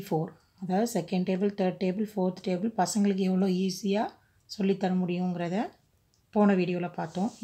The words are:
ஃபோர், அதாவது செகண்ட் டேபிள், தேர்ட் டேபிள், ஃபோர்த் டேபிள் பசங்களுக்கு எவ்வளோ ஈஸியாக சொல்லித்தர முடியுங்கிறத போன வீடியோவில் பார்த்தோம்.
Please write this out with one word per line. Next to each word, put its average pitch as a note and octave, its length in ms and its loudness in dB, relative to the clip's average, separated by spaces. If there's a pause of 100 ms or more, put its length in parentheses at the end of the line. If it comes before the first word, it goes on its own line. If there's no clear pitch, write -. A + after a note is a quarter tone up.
ஃபோர், E3 300 -2 (280)
அதாவது F#3+ 320 0
செகண்ட் F3+ 380 0
டேபிள், F#3+ 260 0
தேர்ட் F#3 260 0
டேபிள், G3 300 0
ஃபோர்த் F#3 340 -2
டேபிள் F#3 300 -2
பசங்களுக்கு G3 540 2
எவ்வளோ F#3 200 2 (140)
ஈஸியாக G3 520 -2 (340)
சொல்லித்தர F#3+ 460 0
முடியுங்கிறத F3 600 -2 (760)
போன G#3 220 6
வீடியோவில் F3 440 -2
பார்த்தோம். F3+ 320 -4 (120)